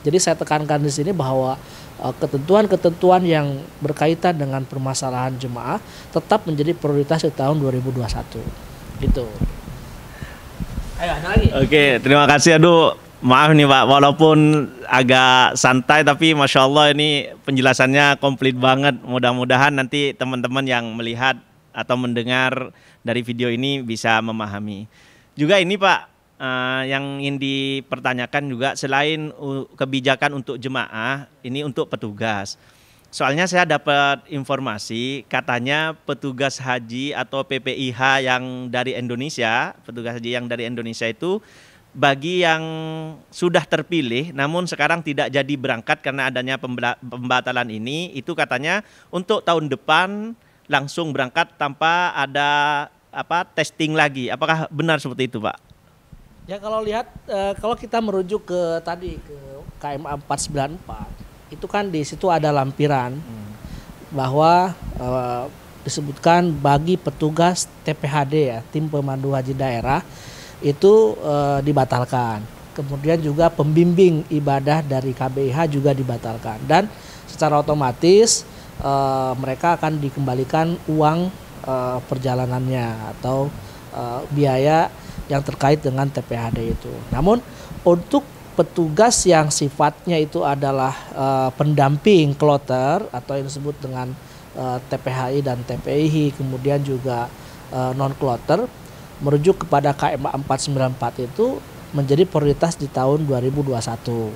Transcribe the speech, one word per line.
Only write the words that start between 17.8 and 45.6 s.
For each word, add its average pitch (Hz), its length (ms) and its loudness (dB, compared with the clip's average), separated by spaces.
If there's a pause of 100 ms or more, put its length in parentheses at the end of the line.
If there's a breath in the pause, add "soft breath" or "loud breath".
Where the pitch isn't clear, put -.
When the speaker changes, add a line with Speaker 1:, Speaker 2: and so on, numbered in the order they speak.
Speaker 2:
komplit 135 400 0
banget. 131 420 4
Mudah-mudahan 123 720 2
nanti 139 400 -2
teman-teman 127 540 -4
yang 120 260 -2
melihat 117 460 -2 (320)
atau 117 240 -4
mendengar 127 800 -2 (260 soft breath)
dari 120 220 -4
video 120 260 -4
ini 135 320 -2
bisa 113 380 0
memahami. 107 680 -6 (480 soft breath)
Juga 151 240 2
ini 185 160 2
Pak, 185 400 0 (320)
eh, 127 380 -4 (100)
yang 139 320 -6
ingin 139 160 -4
dipertanyakan 135 1120 -4
juga, 123 240 -2
selain 151 640 -2
u-, 135 240 -6 (160)
kebijakan 135 560 0
untuk 120 240 -8
jemaah, 127 640 -6 (160)
ini 135 240 -8
untuk 143 240 -4
petugas. 107 720 -6 (480 soft breath)
Soalnya 151 400 0
saya 180 160 4
dapat 143 640 0
informasi, 131 960 -6
katanya 131 800 -4
petugas 135 560 -4
haji 127 560 -6
atau 131 320 -6
P 135 160 -6
P 131 80 -4
I 135 240 -4
H 135 320 4
yang 127 400 -4
dari 123 240 -4
Indonesia, 123 800 -2 (160)
petugas 117 320 -10
haji 117 160 -6
yang 120 80 -4
dari 120 240 -6
Indonesia 117 400 -6
itu 175 320 -4 (560 soft breath)
bagi 143 480 0
yang 160 160 2 (720)
sudah 175 320 0
terpilih, 151 720 -2
namun 160 320 -2
sekarang 160 320 -2
tidak 143 320 -4
jadi 135 240 -2
berangkat 131 480 -4